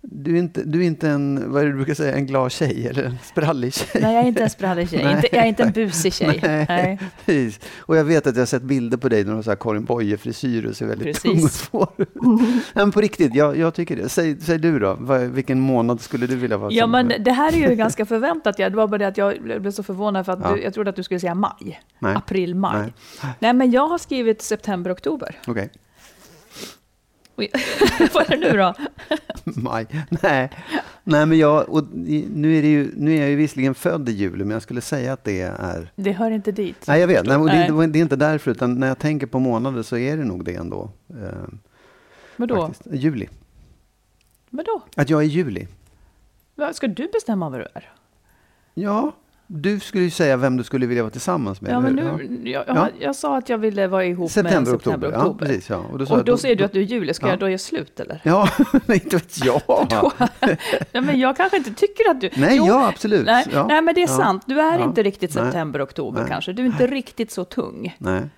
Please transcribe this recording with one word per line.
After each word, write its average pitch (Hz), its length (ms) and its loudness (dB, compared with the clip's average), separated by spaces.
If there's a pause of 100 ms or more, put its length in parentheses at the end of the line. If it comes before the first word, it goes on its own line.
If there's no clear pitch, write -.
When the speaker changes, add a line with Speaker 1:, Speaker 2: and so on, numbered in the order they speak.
(100)
Speaker 1:
du 147 240 -4
är 170 40 4
inte, 175 260 -2
du 156 180 0
är 180 40 4
inte 156 220 0
en, 139 440 0
vad 143 100 4
är 151 40 4
det 143 60 2
du 135 40 -2
brukar 135 180 -2
säga, 147 220 0
en 139 100 0
glad 131 260 0
tjej 123 360 -2
eller 131 160 -2
en 127 200 -6
sprallig 143 500 -2
tjej? - 280 -2
Speaker 2:
Nej, 220 120 2
jag 233 100 6
är 247 40 4
inte 226 140 2
en 220 80 2
sprallig 175 400 -2
tjej. 156 140 0
Speaker 1:
<laughs> - 0 -
Nej. 143 100 4
Speaker 2:
Inte, 151 180 2
jag 233 120 4
är 226 40 4
inte 220 140 0
en 226 100 2
busig 190 420 0
tjej. - 280 0
Speaker 1:
<laughs> - 0 -
Nej, 156 260 0
Speaker 2:
Nej. 180 300 0 (280)
Speaker 1:
precis. 131 340 0 (180)
Och 160 180 0
jag 156 80 6
vet 151 220 4
att 127 80 2
jag 123 60 2
har 123 60 4
sett 127 160 -2
bilder 123 340 0
på 127 120 -2
dig 107 160 4
när 101 60 -2
du 110 60 -2
har 107 60 -4
så 110 80 -4
här 98 60 2
Karin 107 280 -2
Boye-frisyr 113 840 -2
och 107 100 -6
ser 110 100 -6
väldigt 110 200 -4
Speaker 2:
Precis. 147 160 -6
Speaker 1:
tung 165 220 2
och 147 60 4
svår - 460 -4
ut. 208 120 -2 (680)
Men 202 180 2
på 208 80 2
riktigt, 175 340 2
jag, 143 220 4
jag 165 180 0
tycker 170 220 -4
det. 98 120 -6
Säg, 160 320 -2
säg 165 180 -2
du 156 200 2
då, 98 220 2
vad, 127 200 2
vilken 131 400 -2
månad 120 400 2
skulle 123 260 -4
du 131 100 -2
vilja 120 200 -2
vara 104 160 -4
Speaker 2:
Ja, 226 100 2
Speaker 1:
som 226 80 2
Speaker 2:
men 247 180 4
Speaker 1:
nu? - 100 0
Speaker 2:
det 247 140 2
här 302 200 2 (120)
är 262 60 4
ju 247 60 4
ganska 220 300 0
förväntat. 233 520 -2
Ja. 190 120 0
Det 202 60 -4
var 214 120 2
bara 208 100 -2
det 202 80 0
att 196 100 -2
jag 202 260 0
blev 214 280 -6
så 202 120 -10
förvånad 196 440 -4
för 190 60 -4
att 185 100 -4
Speaker 1:
Ja. 185 120 0
Speaker 2:
du, 202 80 -4
jag 196 120 -4
trodde 208 160 -2
att 190 60 -10
du 185 60 -8
skulle 180 180 -4
säga 170 140 -4
maj. - 460 -6 (180)
Speaker 1:
Nej. 101 180 -2
Speaker 2:
April, 180 380 -2
maj. 175 280 -2
Speaker 1:
Nej. 120 100 -8 (460)
Speaker 2:
Nej, 226 140 2
men 254 180 4
jag 247 160 4
har 339 120 -2
skrivit 226 440 -2
september, 185 500 -4
oktober. - 540 -6
Speaker 1:
Okej. 110 240 -4 (1700)
Speaker 2:
Oj. 214 140 -6 (300)
<laughs> - 340 4
Vad 320 160 2
är 240 60 2
det 311 160 2
nu 220 60 4
då? 185 160 2 (680)
Speaker 1:
<laughs> - 160 -6
Maj. 113 260 -4 (360)
Nej. 135 280 2 (540)
Nej, 151 220 4
men 160 120 6
jag, 151 300 4
och 156 140 0 (240)
i, 147 280 -2
nu 156 240 4
är 147 40 4
det 151 60 4
ju, 147 280 4
nu 151 200 2
är 151 40 2
jag 143 100 2
ju 143 60 2
visserligen 135 380 0
född 165 340 -2
i 113 40 -2
juli, 98 320 -2
men 101 60 -2
jag 110 120 -4
skulle 120 180 -8
säga 131 320 -4
att - 120 -10
det 98 160 -2
är 87 560 -6
Speaker 2:
Det 196 160 -2
hör 220 180 -2
inte 214 220 -2
dit. 190 360 -8
Speaker 1:
Nej, 156 120 6
jag 180 80 6
vet. 107 180 4
Nej, 135 100 4
och 156 120 4
det, 147 60 4
Speaker 2:
Nej. 170 120 4
Speaker 1:
det 151 60 0
var, 160 140 4
det 156 120 2
är - 40 4
inte 147 140 2
därför, 147 340 0
utan 123 240 0
när 131 140 0
jag 131 100 -4
tänker 151 280 -2
på 131 120 -4
månader 123 440 -2
så 120 140 -6
är 131 200 -2
det 151 80 -4
nog 92 200 -6
det 87 100 -6
ändå. 87 360 -8 (200)
Eh, 165 60 -16 (1200)
Speaker 2:
Vadå? 233 300 -2
Speaker 1:
faktiskt. - 360 -12
Juli. 143 260 -2 (1200)
Speaker 2:
Vadå? 320 320 -6 (140)
Speaker 1:
Att 143 140 0
jag 151 120 4
är 156 40 2
juli. 135 400 -2 (880)
Speaker 2:
Vad, 294 220 -6
ska 269 100 -4
du 233 260 -6
bestämma 202 380 -2
vad 127 100 -8
du - 140 -10
är? - 140 -18 (840)
Speaker 1:
Ja, 208 380 -2 (380)
du 190 300 -2
skulle 185 240 -2
ju 170 60 2
säga 143 260 2
vem 127 200 2
du 120 80 -2
skulle 131 220 -2
vilja 120 160 0
vara 110 80 -2
tillsammans 123 500 -4
med, 160 120 -4
Speaker 2:
Ja, 247 60 2
Speaker 1:
eller 262 120 2
Speaker 2:
men 277 160 0 (120)
Speaker 1:
hur? - 100 -10
Speaker 2:
nu, 240 220 -8
Speaker 1:
Ja. 139 160 -4
Speaker 2:
jag, 156 100 -2
Speaker 1:
Ja. 143 120 2 (120)
Speaker 2:
jag 277 160 -4
sa 285 220 -2
att 240 100 -6
jag 233 100 -2
ville 202 280 0
vara 185 180 0
ihop 175 260 -2
Speaker 1:
September, 175 300 2
Speaker 2:
med 120 80 0 (120)
september, - 280 -2
Speaker 1:
oktober. 113 100 -4
Speaker 2:
oktober. 180 280 0
Speaker 1:
Ja, - 60 -2
precis, 92 180 -4
ja. 101 60 -2 (160)
Och 135 60 -8
då 135 80 -4
sa 151 80 0
Speaker 2:
Och 247 40 4
Speaker 1:
jag, 240 80 2
Speaker 2:
då 240 60 4
Speaker 1:
då, 240 60 4
Speaker 2:
säger 254 180 2
du - 20 -4
Speaker 1:
då 196 60 2
Speaker 2:
att 202 80 -4
du 190 80 0
är 208 40 0
juli. 196 300 -4
Ska 214 120 -4
Speaker 1:
Ja. 190 60 2
Speaker 2:
jag 185 80 -2
då 196 80 0
göra 190 100 -2
slut, - 420 -8
eller? - 240 -10
Speaker 1:
Ja, 185 240 4 (200)
<laughs> - 200 2
inte 208 280 2
vet 156 280 -4
jag. 127 220 4
Speaker 2:
<laughs> - 240 2
Då, 113 220 2 (800)
ja, 254 80 -2
men 269 200 2
jag 262 160 2
kanske 381 200 2
inte 233 180 -2
tycker 415 360 2
att 262 100 0
du 185 160 -2
Speaker 1:
Nej, 180 200 6
Speaker 2:
Jo. 214 100 6
Speaker 1:
ja, 240 220 6
absolut. 208 380 2
Speaker 2:
Nej, 233 260 4
Speaker 1:
Ja. 143 140 2
Speaker 2:
nej, 302 160 4
men 330 120 2
det 359 80 4
är 339 60 2
Speaker 1:
Ja. 269 80 2
Speaker 2:
sant. 202 300 2
Du 269 140 2
är 320 180 2
Speaker 1:
Ja. 359 60 2
Speaker 2:
inte 233 180 2
riktigt 196 320 -2
Speaker 1:
Nej. 117 100 0
Speaker 2:
september, 147 400 -2
oktober 127 360 -6
Speaker 1:
Nej. 127 100 -4
Speaker 2:
kanske. - 220 -6
Du 240 100 -4
är 254 40 0
inte 247 200 2
riktigt 247 440 -6
så 180 140 -8
tung. - 540 -8
Speaker 1:
Nej. 92 240 -2 (160)